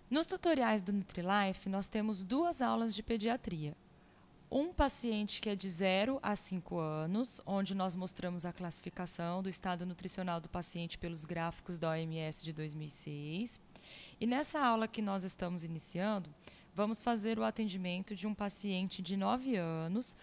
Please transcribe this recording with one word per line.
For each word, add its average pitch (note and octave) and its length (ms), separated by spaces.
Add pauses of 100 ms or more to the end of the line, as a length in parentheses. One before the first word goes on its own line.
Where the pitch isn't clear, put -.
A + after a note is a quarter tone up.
(120)
Nos D#4 160
tutoriais B3+ 560
do F#3 100
Nutrilife, F#3+ 760
nós G3 180
temos G#3+ 380
duas D#4+ 360
aulas A3+ 360
de G#3+ 40
pediatria. G#3 760 (760)
Um D#4 220
paciente A#3 680
que - 80
é G3+ 60
de G3 140
zero F#3+ 520
a G#3 140
cinco F3+ 460
anos, D#3+ 680
onde G3 300
nós F#3 180
mostramos F3+ 500
a F3 80
classificação F3 880
do F#3+ 80
estado F3+ 380
nutricional F3 540
do D#3+ 80
paciente E3+ 500
pelos E3+ 260
gráficos E3 540
da D#3+ 120
O D#3+ 40
M D#3+ 240
S D#3 260
de D#3+ 80
dois D#3 220
mil D#3 140
e - 20
seis. D3+ 680 (600)
E G#3+ 60
nessa C#4+ 320
aula A3+ 300
que A3+ 120
nós G3 220
estamos F3+ 400
iniciando, E3+ 680 (460)
vamos G#3 280
fazer A3+ 360
o A3 60
atendimento F#3+ 720
de F#3 120
um G#3+ 80
paciente G3 680
de F3+ 120
nove A3+ 420
anos E3 680